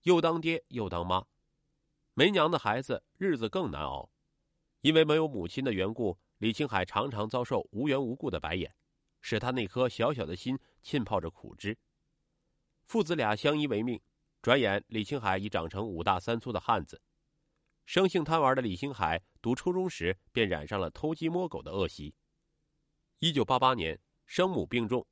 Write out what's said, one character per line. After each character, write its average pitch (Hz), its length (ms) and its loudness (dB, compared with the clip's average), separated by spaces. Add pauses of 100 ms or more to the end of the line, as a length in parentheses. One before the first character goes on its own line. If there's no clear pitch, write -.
又 175 180 6
当 165 220 2
爹 165 280 -2
又 107 200 -4
当 87 160 -2
妈， 92 180 2 (920)
没 196 160 6
娘 165 180 4
的 165 80 2
孩 117 240 0
子 123 220 -6 (160)
日 180 180 0
子 113 100 -2
更 170 220 -2
难 76 140 -6
熬。 67 260 -8 (720)
因 151 120 4
为 160 100 8
没 151 120 4
有 160 120 2
母 98 200 -6
亲 135 160 -6
的 123 100 0
缘 95 180 0
故， 110 260 -2 (200)
李 110 160 0
青 151 120 -2
海 104 200 0
常 139 240 -2
常 110 180 -4
遭 123 160 -4
受 120 280 -4
无 135 180 -4
缘 139 120 0
无 123 140 -4
故 - 140 -6
的 87 100 -4
白 78 140 -4
眼， 90 200 -4 (480)
使 110 180 -2
他 120 100 -2
那 127 180 -2
颗 127 220 0
小 143 240 0
小 120 100 -4
的 80 120 -6
心 131 220 -4 (260)
浸 131 200 -2
泡 101 160 0
着 82 120 -4
苦 - 240 -20
汁。 104 200 -6 (1120)
父 220 180 0
子 165 120 0
俩 107 200 2
相 151 220 2
依 147 80 0
为 110 160 0
命， 120 180 -4 (400)
转 123 180 4
眼 101 300 2
李 110 160 -4
青 139 160 -4
海 98 200 0
已 101 100 -4
长 82 180 -2
成 98 180 -6
五 85 180 -6
大 92 160 2
三 117 200 -2
粗 120 140 -8
的 90 60 -2
汉 98 260 0
子。 - 160 -20 (840)
生 190 200 4
性 175 160 2
贪 160 160 2
玩 135 160 6
的 131 60 0
李 104 140 -2
青 135 180 -6
海 82 280 0 (200)
读 120 140 2
初 180 180 -2
中 185 160 -2
时 90 260 -2 (160)
便 110 160 2
染 78 180 -2
上 98 140 -4
了 85 120 -2
偷 156 220 -4
鸡 160 140 -4
摸 175 220 -2
狗 - 120 -10
的 78 100 -12
恶 95 160 0
习。 73 260 -12 (1040)
一 160 160 0
九 131 100 2
八 127 140 2
八 131 160 6
年， 80 260 -4 (280)
生 185 200 2
母 139 160 -2
病 117 240 -2
重 120 240 -2